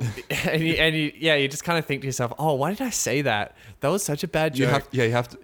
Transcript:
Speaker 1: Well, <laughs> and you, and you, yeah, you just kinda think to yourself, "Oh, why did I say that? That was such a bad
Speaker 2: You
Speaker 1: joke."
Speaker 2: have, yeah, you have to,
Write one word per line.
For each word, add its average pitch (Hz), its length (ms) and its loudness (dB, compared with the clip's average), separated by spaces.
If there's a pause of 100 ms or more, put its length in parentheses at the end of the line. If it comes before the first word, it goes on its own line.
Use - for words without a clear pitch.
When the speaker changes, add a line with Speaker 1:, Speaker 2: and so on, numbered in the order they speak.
Speaker 1:
Well, 117 100 -2 (200)
<laughs> - 0 - (200)
and 160 120 2
you, 160 120 2
and 156 220 4
you, 151 200 0
yeah, 156 200 2
you 139 120 2
just 147 160 -8
kinda 170 180 0
think 139 200 -4
to 135 40 -6
yourself, 123 320 -2
"Oh, 151 160 2
why 139 160 0
did 208 100 -6
I 262 100 -2
say 131 320 0
that? 107 320 0 (260)
That 139 80 0
was 190 140 0
such 147 220 -2
a 170 40 -6
bad 156 300 0
Speaker 2:
You 135 60 4
Speaker 1:
joke." 127 80 4
Speaker 2:
have, 139 180 0
yeah, 123 140 2
you 113 80 4
have 120 160 0
to, - 160 -20